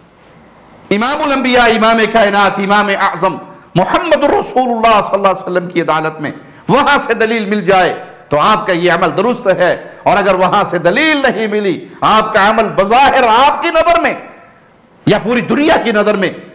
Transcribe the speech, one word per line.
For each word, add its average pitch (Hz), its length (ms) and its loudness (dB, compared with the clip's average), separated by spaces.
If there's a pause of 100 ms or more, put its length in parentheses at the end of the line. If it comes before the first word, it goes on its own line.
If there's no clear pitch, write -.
(880)
इमामुल 277 440 -2
अंबिया, 247 360 2
इमाम 226 380 2
कायनात, 202 540 2
इमाम 202 320 0
आज़म 175 480 -2 (360)
मोहम्मदुर 294 560 0
रसूलुल्लाह 226 680 0
सल्लल्लाहु 196 320 0
अलैहि 185 80 -10
वसल्लम 180 260 -4
की 170 120 -4
अदालत 156 400 -2
में, 143 120 -6 (380)
वहां 277 280 2
से - 180 -4
दलील 220 300 -2
मिल 208 180 -2
जाए 180 260 2 (360)
तो 147 100 -2
आपका 208 380 0
ये 170 160 0
अमल 170 220 0
दुरुस्त 208 380 -2
है। - 520 -2
और 170 140 2
अगर 196 200 0
वहां 185 300 0
से 175 140 -4
दलील 277 420 0
नहीं 220 260 -2
मिली, 202 260 -2 (300)
आपका 202 440 2
अमल 220 280 0
बज़ाहिर 247 480 2
आपकी 285 460 2
नजर 330 320 2
में 233 140 -2 (920)
या 202 140 2
पूरी 240 220 -2
दुनिया 285 360 0
की 226 140 -4
नजर 208 240 0
में 185 140 -2 (240)